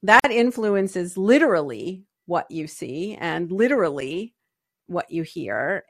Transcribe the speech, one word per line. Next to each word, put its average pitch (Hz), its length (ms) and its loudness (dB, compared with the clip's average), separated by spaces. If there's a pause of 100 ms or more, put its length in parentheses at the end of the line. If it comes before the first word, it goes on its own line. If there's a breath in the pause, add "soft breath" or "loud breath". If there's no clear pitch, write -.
That 226 280 6
influences 202 840 0
literally 190 880 2 (220)
what 175 240 -4
you 160 160 -8
see 156 520 -10
and 165 320 -6
literally 190 840 0 (520)
what - 240 -6
you 165 120 -4
hear, 143 680 -6